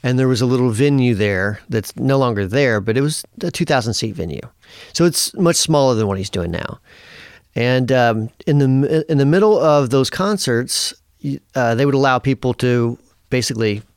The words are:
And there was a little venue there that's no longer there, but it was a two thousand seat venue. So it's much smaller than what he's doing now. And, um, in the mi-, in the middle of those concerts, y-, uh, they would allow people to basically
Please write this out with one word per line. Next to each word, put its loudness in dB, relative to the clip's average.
And 0
there 2
was 2
a 2
little 2
venue 2
there -2
that's -6
no 0
longer 0
there, 0
but -2
it 2
was -4
a -4
two -4
thousand 0
seat -4
venue. -8
So 2
it's 0
much 2
smaller 2
than 0
what -2
he's -8
doing -4
now. -8
And, 0
um, 2
in 2
the 4
mi-, 2
in 2
the 4
middle 4
of 2
those 2
concerts, -4
y-, -6
uh, 0
they 0
would 0
allow 2
people -2
to 0
basically -2